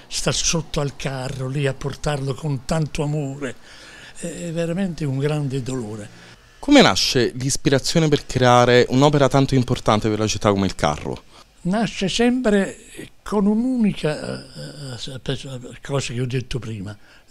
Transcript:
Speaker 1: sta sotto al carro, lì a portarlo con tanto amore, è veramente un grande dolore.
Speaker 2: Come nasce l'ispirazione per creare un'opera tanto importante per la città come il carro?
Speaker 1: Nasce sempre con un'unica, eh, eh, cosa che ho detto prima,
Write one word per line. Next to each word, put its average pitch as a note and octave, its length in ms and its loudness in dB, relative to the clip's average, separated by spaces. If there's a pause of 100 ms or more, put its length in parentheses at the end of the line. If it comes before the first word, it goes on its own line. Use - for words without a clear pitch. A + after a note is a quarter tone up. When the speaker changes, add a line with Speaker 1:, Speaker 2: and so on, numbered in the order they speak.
Speaker 1:
sta - 260 -2
sotto - 480 -2
al C#3+ 160 -6
carro, C3 500 -6
lì C#3 200 -2
a C3+ 60 -2
portarlo C3+ 600 -4
con C#3 320 -6
tanto D#3+ 360 -2
amore, C#3+ 540 -4 (640)
è E3+ 340 -10
veramente E3+ 540 -4
un C3+ 120 -2
grande C#3 460 -2
dolore. A2 640 -10 (340)
Speaker 2:
Come A#3+ 220 6
nasce A2+ 520 4
l'ispirazione C#3 760 0
per C#3+ 160 0
creare B2 640 6
un'opera C#3 400 4
tanto C#3 260 2
importante A#2 540 2
per G#2+ 100 0
la G#2+ 80 0
città G2+ 240 2
come G2 140 2
il F2+ 100 -2
carro? D2 480 -2 (380)
Speaker 1:
Nasce G3 480 -2
sempre A3 680 0 (460)
con G3 220 0
un'unica, G3+ 960 0 (540)
eh, - 160 -12
eh, B2+ 680 -10
cosa C3+ 320 -4
che A#2+ 80 -4
ho C3 40 -2
detto B2 340 -4
prima, G#2 380 -10 (340)